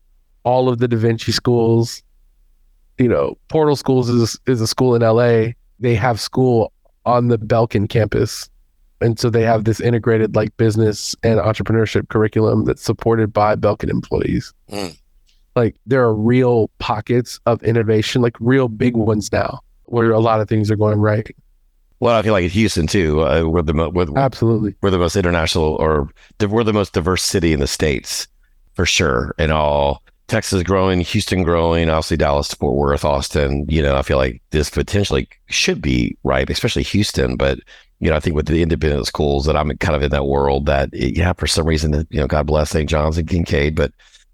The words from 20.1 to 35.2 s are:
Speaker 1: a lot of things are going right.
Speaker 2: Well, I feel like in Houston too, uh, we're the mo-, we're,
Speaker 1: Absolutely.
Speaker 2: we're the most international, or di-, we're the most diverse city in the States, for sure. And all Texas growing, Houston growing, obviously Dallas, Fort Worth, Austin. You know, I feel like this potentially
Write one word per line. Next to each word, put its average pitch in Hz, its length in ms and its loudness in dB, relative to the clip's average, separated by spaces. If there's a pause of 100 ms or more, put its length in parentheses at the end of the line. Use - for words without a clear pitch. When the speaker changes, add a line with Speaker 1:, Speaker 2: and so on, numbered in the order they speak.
Speaker 1:
a 110 60 2
lot 110 220 2
of 104 80 -4
things 107 220 0
are 107 60 0
going 107 220 2
right. 107 380 0 (640)
Speaker 2:
Well, 117 160 2
I 107 60 2
feel 107 100 2
like 95 120 4
in 85 60 0
Houston 95 360 2
too, 80 360 2
uh, 80 220 2
we're 82 180 0
the 78 120 -2
mo-, 78 140 0
we're, 87 180 0 (100)
Speaker 1:
Absolutely. 113 640 0
Speaker 2:
we're 98 80 0
the 92 80 2
most 85 180 0
international, 82 600 0
or 78 320 0 (300)
di-, 104 80 0
we're 110 180 0
the 107 80 2
most 104 200 0
diverse 90 300 0
city 82 300 0
in 71 80 0
the 67 60 0
States, - 600 -4 (480)
for 90 100 -2
sure. 69 540 -2
And 78 120 0
all 73 520 0 (240)
Texas 101 360 -2
growing, 92 380 0
Houston 92 420 -2
growing, 82 460 2
obviously 78 300 0
Dallas, 73 340 0
Fort 67 220 -2
Worth, 71 300 0
Austin. 71 640 -2
You 76 140 0
know, 69 140 0
I 69 60 0
feel 71 160 0
like 65 320 -2
this 76 180 0
potentially 78 580 -2 (220)